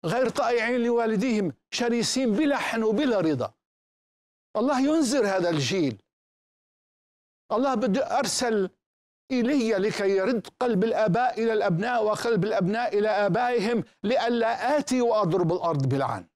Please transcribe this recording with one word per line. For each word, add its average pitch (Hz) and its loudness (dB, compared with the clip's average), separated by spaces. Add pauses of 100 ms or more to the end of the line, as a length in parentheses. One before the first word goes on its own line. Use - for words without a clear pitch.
غير 226 0
طائعين 240 0
لوالديهم، 226 0 (180)
شرسين 240 0
بلا 285 2
حن 226 -4
وبلا 220 2
رضا. 147 -2 (1000)
الله 254 0
ينذر 277 2
هذا 180 0
الجيل. 147 -2 (1500)
الله 254 0
بده 240 0
أرسل 220 -2 (600)
إيليا 240 0
لكي 196 0
يرد 196 0 (140)
قلب 226 2
الآباء 220 0
إلى 226 0
الأبناء 214 0
وقلب 214 0
الأبناء 208 -2
إلى 214 2
آبائهم، 214 0 (180)
لئلا 233 0
آتي 254 0
وأضرب 196 2
الأرض 156 0
بلعن. 127 -2